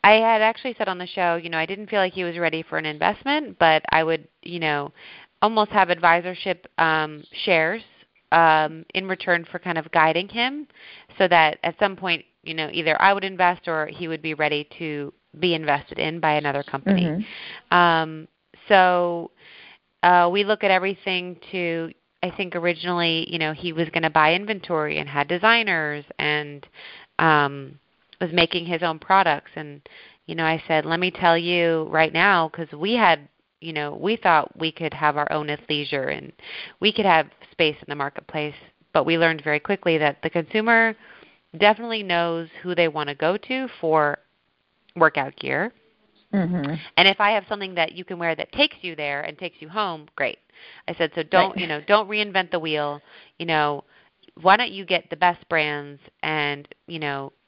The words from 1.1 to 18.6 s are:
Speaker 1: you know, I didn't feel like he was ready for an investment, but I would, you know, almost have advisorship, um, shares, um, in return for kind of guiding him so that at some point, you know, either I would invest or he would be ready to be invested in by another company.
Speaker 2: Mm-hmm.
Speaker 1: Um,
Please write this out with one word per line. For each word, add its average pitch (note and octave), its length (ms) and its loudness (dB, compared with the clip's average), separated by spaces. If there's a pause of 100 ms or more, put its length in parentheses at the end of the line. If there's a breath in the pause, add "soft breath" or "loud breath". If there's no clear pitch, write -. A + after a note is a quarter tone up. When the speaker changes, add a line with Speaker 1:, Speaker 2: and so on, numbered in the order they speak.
Speaker 1:
you E3+ 120 -8
know, E3 100 -4
I D#3+ 80 -2
didn't G3 220 -10
feel G#3 120 0
like F#3 120 0
he F#3 120 -6
was E3+ 140 -6
ready E3 240 -2
for - 160 -8
an D#3 80 -6
investment, G3+ 720 -2
but D#3+ 320 4
I D#3+ 100 4
would, D#3+ 240 -2 (160)
you F3 160 -10
know, D3 340 -2 (500 loud breath)
almost G#3+ 280 2
have F#3+ 200 4
advisorship, F3 760 0 (120)
um, D#3 440 0 (220)
shares, F3+ 380 0 (500)
um, D#3+ 520 4 (100)
in F#3+ 120 -4
return F3+ 380 -2
for - 160 -12
kind E3 180 -4
of D#3 140 -8
guiding E3 360 4
him B3+ 380 -4 (520 loud breath)
so F#3+ 100 4
that D#3+ 340 6
at E3+ 160 -4
some G3 160 0
point, F3 300 -6 (180)
you D#3+ 120 -12
know, D#3 180 -6
either D#3+ 280 0
I G3 120 6
would G3 100 -2
invest F#3 460 -2
or D#3 180 -2
he D#3 220 -12
would D#3+ 140 -8
be D#3 120 -6
ready D3 320 -2 (120)
to D3 340 -8 (260)
be E3+ 160 0
invested D3 440 -2
in D#3+ 220 -4
by D#3 120 0
another C#3+ 300 -2
company. F3+ 420 0
Speaker 2:
Mm-hmm. - 720 -6
Speaker 1:
Um, D#3+ 520 2 (400)